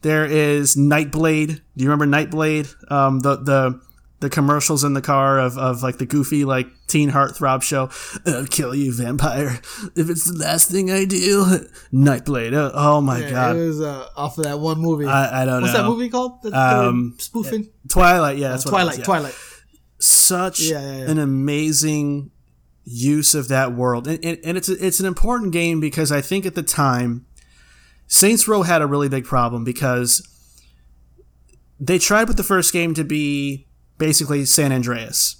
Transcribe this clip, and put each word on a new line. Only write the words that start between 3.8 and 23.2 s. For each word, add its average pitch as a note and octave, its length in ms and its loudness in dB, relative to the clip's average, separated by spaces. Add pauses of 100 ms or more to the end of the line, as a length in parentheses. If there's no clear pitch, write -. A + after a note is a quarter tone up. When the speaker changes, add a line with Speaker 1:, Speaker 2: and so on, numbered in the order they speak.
Speaker 1:
the C#3+ 100 -2
commercials D3 540 2
in C#3+ 100 0
the C#3 80 -2
car C3+ 380 2
of, B2+ 180 0
of, B2+ 260 -2
like, B2+ 140 -4
the C3+ 80 -4
goofy, C#3+ 400 0
like, C3 220 0 (200)
teen D3 240 2
heartthrob C3 520 0
show. C3 260 -2 (360)
"I'll C#3 200 -2
kill B2+ 300 -4
you, C#3 180 -2
vampire, B2+ 680 -2 (360)
if E3 140 0
it's E3 220 -4
the F3 60 -8
last D#3 320 0
thing F#3 220 0
I F#3+ 140 2
do." F#3+ 640 2 (240)
Nightblade. C3 600 2
Oh, D3 200 0
oh D3 280 4
my C3+ 180 0
Speaker 2:
Yeah, C#3+ 120 -6
Speaker 1:
God. B2 260 2
Speaker 2:
it E3+ 100 0
was, D3+ 140 -4
uh, C#3+ 340 -8
off D3 220 -6
of D#3+ 60 -2
that D3 160 -4
one D#3 200 -2
movie. D#3+ 260 0
Speaker 1:
I, C3+ 360 0
I C3 40 0
don't B2+ 160 0
Speaker 2:
What's - 120 -2
Speaker 1:
know. A3 100 2
Speaker 2:
that - 60 2
movie A#3+ 200 -2
called B3 340 -6
that G#3 100 -8
Speaker 1:
Um, B2 580 2
Speaker 2:
they're - 80 -20
spoofing? A3 500 -6 (200)
Speaker 1:
Twilight. F3 480 4
Yeah, C#3 120 -2
that's B2+ 180 -4
Speaker 2:
Uh, C#3 40 -2
Speaker 1:
what F#3+ 100 4
it F3 40 2
was, D3+ 100 -2
Speaker 2:
Twilight, - 40 -8
Speaker 1:
yeah. A#2+ 60 -8
Speaker 2:
Twilight. D#3 300 0 (640)
Speaker 1:
Such F3+ 640 2
Speaker 2:
Yeah, D#3+ 200 -2
yeah, C#3 220 -10
yeah. C#3 80 -2
Speaker 1:
an D#3 80 2
amazing D3 1120 0 (560)
use C#3+ 460 0